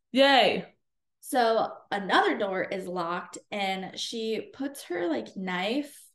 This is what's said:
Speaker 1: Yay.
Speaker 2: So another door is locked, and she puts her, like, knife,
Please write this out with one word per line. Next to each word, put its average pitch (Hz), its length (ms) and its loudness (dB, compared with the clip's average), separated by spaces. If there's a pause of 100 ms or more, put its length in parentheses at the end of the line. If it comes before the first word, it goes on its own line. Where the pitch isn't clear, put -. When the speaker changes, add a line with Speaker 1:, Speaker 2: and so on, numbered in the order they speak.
(120)
Speaker 1:
Yay. 240 540 6 (580)
Speaker 2:
So 226 480 2 (200)
another 247 440 2
door 196 280 -2
is 190 240 -6
locked, 180 500 -6 (140)
and 190 480 -4
she 220 540 -4
puts 277 320 -8
her, 349 220 -4
like, 247 300 -4
knife, 196 580 -4 (200)